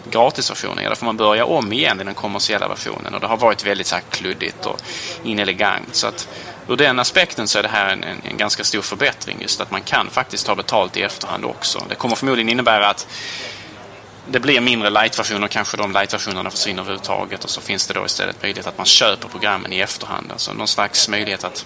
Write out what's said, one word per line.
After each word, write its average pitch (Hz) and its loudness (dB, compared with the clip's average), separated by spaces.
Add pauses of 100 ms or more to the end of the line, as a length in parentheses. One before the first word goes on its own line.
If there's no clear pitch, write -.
(120)
gratisversionen. 104 2
Ja, 104 0
då 107 0
får 120 -4
man 110 0
börja 110 6
om 120 2
igen 123 2
i - -6
den 101 -6
kommersiella 101 0
versionen. - -6
Och 101 -4
det - -2
har 113 2
varit 110 4
väldigt 98 0
så 95 0
här 87 -2
kluddigt - -4
och - -4 (420)
inelegant. 101 0
Så - 2
att - -6 (400)
ur 123 0
den 131 6
aspekten 123 2
så 107 2
är 104 4
det 107 0
här 101 2
en, 95 -2
en, 92 -8
en - -8
ganska 104 0
stor 104 0
förbättring, 101 -2
just - -2
att 92 -6
man 95 -2
kan 107 0
faktiskt - -2
ta 104 2
betalt 98 0
i 95 0
efterhand 98 -4
också. - -4
Det - -4
kommer 120 0
förmodligen 117 2
innebära 113 6
att - -2 (1200)
det 127 2
blir 127 4
mindre 117 4
light-versioner, 107 2
kanske 104 -2
de 104 0
light-versionerna 98 -2
försvinner 95 -2
överhuvudtaget, 98 -4
och - -6
så - -4
finns - -2
det - -2
då 98 -2
istället 95 -2
möjlighet 98 -4
att - -8
man 98 -2
köper 110 4
programmen 98 -2
i 92 0
efterhand. - -4
Alltså - -4
någon 107 -4
slags - 2
möjlighet 104 -2
att - -6